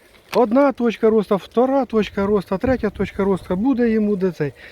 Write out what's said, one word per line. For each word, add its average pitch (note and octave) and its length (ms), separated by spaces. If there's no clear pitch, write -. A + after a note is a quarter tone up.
одна B3 360
точка A#3 380
росту, G#3+ 260
втора C4 500
точка G3+ 400
росту, G3+ 320
третя A#3+ 320
точка G3 340
росту, F#3+ 320
буде A#3+ 340
йому G#3+ 260
де F#3 160
цей. D3 220